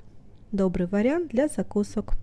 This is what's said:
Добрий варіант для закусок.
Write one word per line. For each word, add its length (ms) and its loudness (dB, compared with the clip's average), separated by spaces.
Добрий 340 2
варіант 440 2
для 180 2
закусок. 640 -2